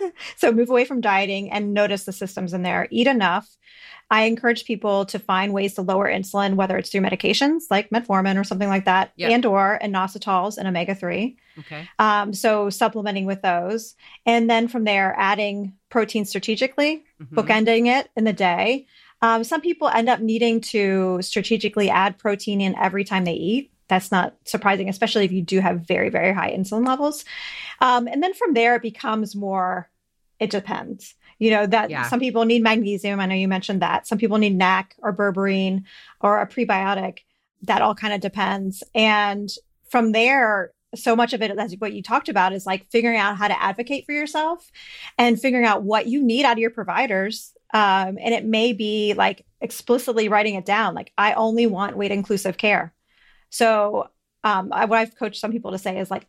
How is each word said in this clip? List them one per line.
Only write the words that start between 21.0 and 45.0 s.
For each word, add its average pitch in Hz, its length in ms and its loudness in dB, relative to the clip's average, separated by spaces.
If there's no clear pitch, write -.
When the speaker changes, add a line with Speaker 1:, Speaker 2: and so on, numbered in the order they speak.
Speaker 1:
strategically 208 680 0
add 190 280 2
protein 202 440 -2
in 190 140 0
every 190 280 -2
time 190 200 -2
they 170 100 -2
eat. 233 360 -4
That's 185 220 0
not 185 240 0
surprising, 196 440 0
especially 214 360 0
if 185 80 0
you 185 100 0
do 185 180 0
have 180 260 0
very, - 220 0
very 175 240 2
high 190 200 -2
insulin 214 340 -2
levels. 294 380 -2
Um, 247 280 4
and 277 140 -2
then 370 120 0
from 381 200 0
there, 233 200 4
it 240 80 0
becomes 220 540 -4
more, 185 520 -2
it 214 100 -2
depends. - 640 -8
You 220 140 4
know, 208 140 4
that 214 220 2
Speaker 2:
Yeah. 156 140 -4
Speaker 1:
some 123 180 0
people 226 240 2
need 233 180 4
magnesium. 202 580 0
I 190 60 0
know 190 100 0
you 190 120 0
mentioned 190 340 -2
that. - 260 0
Some - 100 -2
people 214 200 0
need 208 180 2
nac 185 420 0
or 208 160 -4
berberine 190 720 0
or 208 200 2
a 202 80 -2
prebiotic. 196 720 -2
That 196 180 0
all 214 140 2
kind 208 180 -4
of 202 80 -4
depends. 196 600 -4
And 208 540 2
from 233 240 2
there, 226 600 2
so 233 180 0
much 233 180 2
of 240 80 -4
it, 214 160 -2
as 190 220 -6
what 208 140 -6
you 202 100 -10
talked 254 260 -2
about, 190 240 2
is, 190 140 -8
like, 190 240 -6
figuring 233 300 2
out 202 160 0
how 202 120 0
to 202 140 -2
advocate 240 420 -4
for 294 80 -8
yourself 302 560 -4